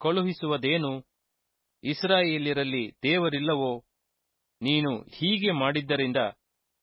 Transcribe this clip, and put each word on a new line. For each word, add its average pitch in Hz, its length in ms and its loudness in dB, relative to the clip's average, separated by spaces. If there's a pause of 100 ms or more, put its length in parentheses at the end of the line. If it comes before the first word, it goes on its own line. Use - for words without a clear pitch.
ಕಳುಹಿಸುವುದೇನು? 156 920 0 (920)
ಇಸ್ರಾಯೇಲ್ಯರಲ್ಲಿ 147 1080 0 (120)
ದೇವರಿಲ್ಲವೋ? 143 680 0 (880)
ನೀನು 147 420 2
ಹೀಗೆ 196 480 0
ಮಾಡಿದ್ದರಿಂದ 139 640 0 (640)